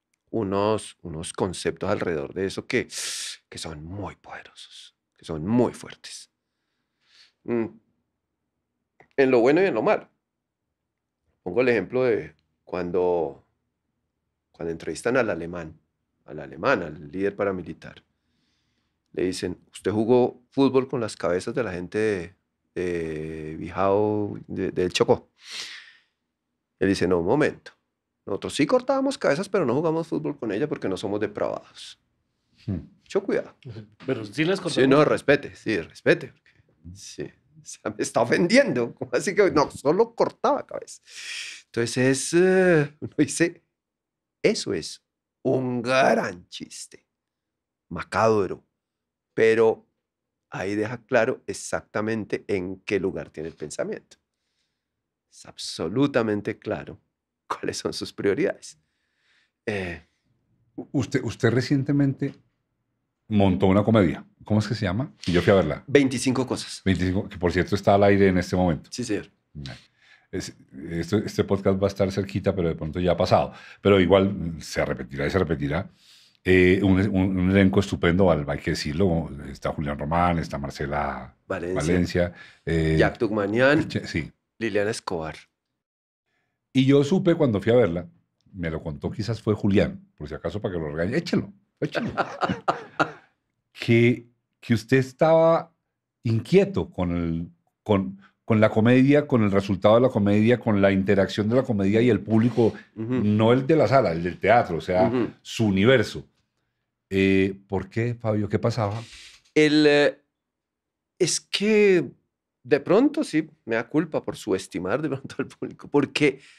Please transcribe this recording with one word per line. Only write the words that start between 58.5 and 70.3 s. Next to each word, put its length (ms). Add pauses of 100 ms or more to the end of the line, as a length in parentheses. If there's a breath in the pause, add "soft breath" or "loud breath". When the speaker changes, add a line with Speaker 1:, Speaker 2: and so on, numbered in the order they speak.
Speaker 1:
Eh, 380 (880)
Speaker 2:
Usted, 320
usted 280
recientemente 840 (960)
montó 360
una 180
comedia. 400 (220)
¿Cómo 140
es 80
que 80
se 100
llama? 260 (140)
Y 80
yo 80
fui 100
a 40
verla. 320
Speaker 1:
Veinticinco 600
cosas. 380
Speaker 2:
Veinticinco, 420
que 120
por 120
cierto 240
está 200
al 80
aire 260
en 80
este 180
momento. 380
Speaker 1:
Sí, 100
señor. 220 (1080 loud breath)